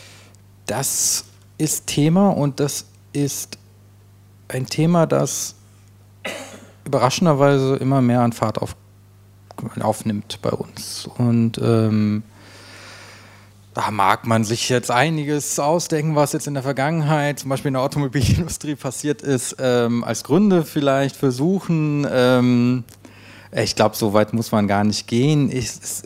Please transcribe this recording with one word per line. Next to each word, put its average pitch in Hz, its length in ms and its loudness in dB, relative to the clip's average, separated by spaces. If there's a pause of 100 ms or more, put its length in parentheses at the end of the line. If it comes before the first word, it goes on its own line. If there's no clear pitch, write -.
(680)
das - 580 -2 (340)
ist - 300 -4
Thema 170 400 4
und 143 320 0
das - 260 -4 (260)
ist - 460 -6 (920)
ein 131 180 -6
Thema, 165 400 2
das 139 500 -2 (1300)
überraschenderweise 135 920 4
immer 135 260 2
mehr 120 180 4
an 120 120 2
Fahrt 110 260 -4
auf, - 180 -6 (1040)
aufnimmt 110 600 -4
bei - 80 -2
uns. - 580 -10 (100)
Und, 117 400 2
ähm, 110 640 2 (1500)
da 120 180 -4
mag 101 340 0
man 113 180 2
sich 113 240 -4
jetzt 123 220 0
einiges 147 680 0
ausdenken, 156 580 0
was 147 160 2
jetzt 156 160 -6
in 143 60 -6
der 135 100 -4
Vergangenheit, 143 720 0
zum 135 120 -8
Beispiel 135 180 -2
in 135 60 -2
der 131 80 0
Automobilindustrie 147 920 -2
passiert 143 480 -6
ist, 135 380 -4
ähm, 120 420 0
als 117 220 -4
Gründe 180 400 4
vielleicht 139 500 0
versuchen. 147 960 0
Ähm, 123 720 4 (680)
ich - 240 -2
glaub, 110 180 4
so 104 200 -2
weit 107 180 4
muss 113 180 -2
man 104 160 2
gar 101 160 2
nicht 104 240 -2
gehen. 139 440 2
Ich, 127 160 -4
es, - 400 -10